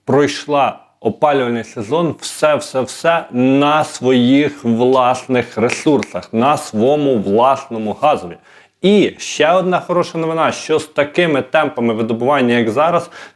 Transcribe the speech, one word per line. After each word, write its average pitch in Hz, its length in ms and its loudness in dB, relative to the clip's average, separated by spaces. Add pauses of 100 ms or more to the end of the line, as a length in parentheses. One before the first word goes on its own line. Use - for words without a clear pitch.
пройшла 139 760 0 (200)
опалювальний 120 640 0
сезон, 131 560 -4
все-все-все 151 1120 -2
на 139 520 2
своїх 131 800 0
власних 123 960 0
ресурсах, 113 760 -2
на 135 240 2
своєму 135 600 0
власному 110 840 0
газові. 90 360 -2 (440)
І 185 360 4
ще - 340 0
одна 180 280 2
хороша 170 380 -2
новина, 160 340 0
що 156 280 -2
з 156 60 -6
такими 147 560 0
темпами 127 520 0
видобування, 120 600 0
як 117 160 0
зараз, 160 400 0 (260)